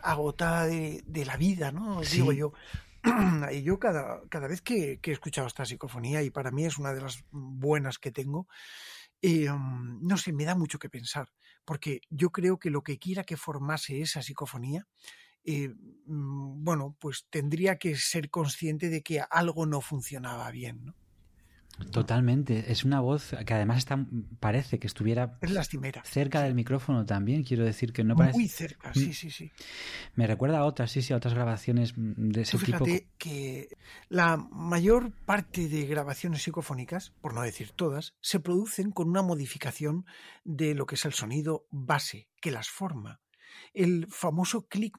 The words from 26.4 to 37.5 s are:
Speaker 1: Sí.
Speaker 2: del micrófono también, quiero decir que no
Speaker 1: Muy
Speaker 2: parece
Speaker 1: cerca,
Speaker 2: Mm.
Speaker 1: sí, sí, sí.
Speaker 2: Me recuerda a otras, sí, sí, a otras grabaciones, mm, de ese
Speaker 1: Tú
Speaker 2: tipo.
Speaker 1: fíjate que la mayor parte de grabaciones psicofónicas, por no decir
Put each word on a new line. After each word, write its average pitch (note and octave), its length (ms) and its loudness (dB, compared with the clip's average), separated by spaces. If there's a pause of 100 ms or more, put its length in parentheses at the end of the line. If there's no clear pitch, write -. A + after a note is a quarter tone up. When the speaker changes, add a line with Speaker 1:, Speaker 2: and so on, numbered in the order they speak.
Speaker 1:
Sí. C#3+ 40 4
Speaker 2:
del C3 100 2
micrófono B2 520 2
también, G#2+ 360 2
quiero A#2 220 2
decir A2+ 300 0
que A#2 100 2
no A2+ 100 6
Speaker 1:
Muy E3 120 10
Speaker 2:
parece A3+ 220 4
Speaker 1:
cerca, - 420 -8
Speaker 2:
Mm. - 40 -10
Speaker 1:
sí, C#3+ 200 4
sí, E3 160 -10
sí. - 200 -12 (640)
Speaker 2:
Me A#2 120 4
recuerda C3 320 2
a C#3+ 80 4
otras, C3 260 0
sí, C#3 80 0
sí, B2+ 140 0
a - 20 4
otras A#2+ 160 0
grabaciones, A#2 640 2
mm, A2 360 0
de A2+ 100 2
ese - 160 2
Speaker 1:
Tú F3+ 80 2
Speaker 2:
tipo. C3+ 180 2
Speaker 1:
fíjate F3 320 2
que C#3 520 -8 (420)
la E3+ 260 6
mayor F3 760 4 (140)
parte F3+ 440 0
de D3 180 0
grabaciones D3 560 -2
psicofónicas, D3+ 800 -6
por C3+ 100 -6
no A2+ 80 -2
decir A2+ 320 -4